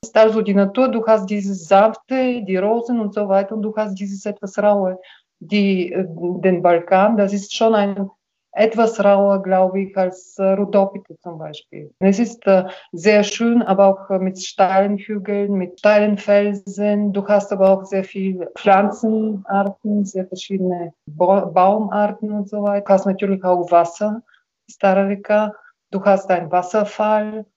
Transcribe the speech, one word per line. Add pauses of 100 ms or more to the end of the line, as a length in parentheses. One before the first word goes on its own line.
Ist
also
die
Natur,
du
hast
dieses
Sanfte,
die
Rosen
und
so
weiter
und
du
hast
dieses
etwas
Raue, (400)
die,
äh,
den
Balkan,
das
ist
schon
ein (420)
etwas
rauer,
glaube
ich,
als,
äh,
Rodopite
zum
Beispiel. (100)
Es
ist,
äh, (260)
sehr
schön,
aber
auch,
äh,
mit
steilen
Hügeln,
mit
steilen
Felsen.
Du
hast
aber
auch
sehr
viel (120)
Pflanzenarten,
sehr
verschiedene (120)
Ba-,
Baumarten
und
so
weiter.
Du
hast
natürlich
auch
Wasser, (480)
Stara
Reka. (380)
Du
hast
einen
Wasserfall. (120)